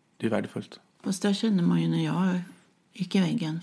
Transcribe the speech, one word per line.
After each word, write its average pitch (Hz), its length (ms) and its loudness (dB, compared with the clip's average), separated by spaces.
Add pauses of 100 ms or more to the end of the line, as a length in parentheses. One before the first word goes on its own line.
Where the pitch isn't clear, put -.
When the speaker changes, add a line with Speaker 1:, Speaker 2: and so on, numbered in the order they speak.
(180)
Speaker 1:
det - 80 -4
är 113 40 0
värdefullt. 107 500 -4 (240)
Speaker 2:
Fast 196 180 -2
det 202 120 4
känner 196 300 2
man 170 180 4
ju 165 60 0
när 165 180 0
jag 180 340 0 (540)
gick 180 220 -4
i 196 40 4
väggen 160 440 0